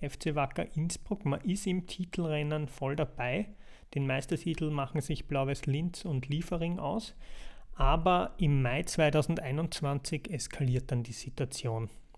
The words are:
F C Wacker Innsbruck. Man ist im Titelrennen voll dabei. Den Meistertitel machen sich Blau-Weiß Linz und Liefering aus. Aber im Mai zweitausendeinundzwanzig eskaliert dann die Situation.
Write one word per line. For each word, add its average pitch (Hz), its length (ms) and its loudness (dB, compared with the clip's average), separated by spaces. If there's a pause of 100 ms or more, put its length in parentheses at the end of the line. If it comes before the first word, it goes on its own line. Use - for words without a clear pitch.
F - 180 -6
C 156 160 -2
Wacker 139 420 -2
Innsbruck. - 480 -2
Man 143 180 2
ist 196 240 0
im 180 200 2
Titelrennen 151 840 -2
voll 139 280 -4
dabei. 143 520 0 (460)
Den 139 120 0
Meistertitel 151 640 -2
machen 147 300 0
sich - 260 -4
Blau-Weiß 139 400 0
Linz 156 380 0
und 131 240 -2
Liefering 170 500 -2
aus. 175 360 -2 (600)
Aber 165 640 6
im 143 240 6
Mai 131 220 2
zweitausendeinundzwanzig 151 1500 2
eskaliert 127 600 0
dann 123 120 2
die 120 100 -8
Situation. 117 800 -4 (280)